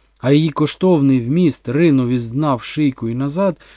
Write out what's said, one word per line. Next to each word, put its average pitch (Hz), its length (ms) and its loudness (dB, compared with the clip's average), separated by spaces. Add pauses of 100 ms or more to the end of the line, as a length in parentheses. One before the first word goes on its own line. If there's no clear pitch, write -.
(220)
а 131 100 0
її 156 180 4
коштовний 143 720 0
вміст 143 480 0
ринув 135 400 2
із 120 200 -2
дна 139 260 -2
в 113 80 -6
шийку 139 460 -4
і 120 60 -6
назад, 151 420 -2 (200)